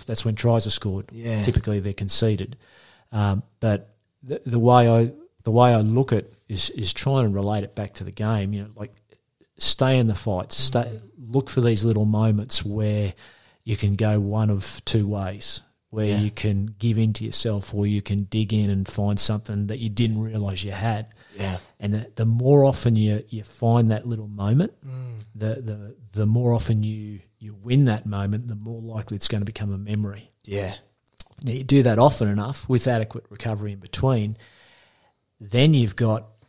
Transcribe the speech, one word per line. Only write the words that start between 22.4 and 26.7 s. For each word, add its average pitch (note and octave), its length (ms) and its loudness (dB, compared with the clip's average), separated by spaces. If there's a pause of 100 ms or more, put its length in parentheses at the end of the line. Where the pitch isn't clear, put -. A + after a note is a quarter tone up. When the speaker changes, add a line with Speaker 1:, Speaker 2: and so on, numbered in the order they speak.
Speaker 1:
often B2 300 2
you, G#2+ 340 2
you G#2+ 140 -10
find A#2 480 2
that G#2+ 160 -2
little A2 200 -6
moment, G#2 460 0 (120)
Speaker 2:
Mm. B2+ 380 -14 (120)
Speaker 1:
the, A2 260 -6
the, G#2+ 340 -10 (180)
the G#2+ 120 0
more A#2+ 280 4
often A2 300 0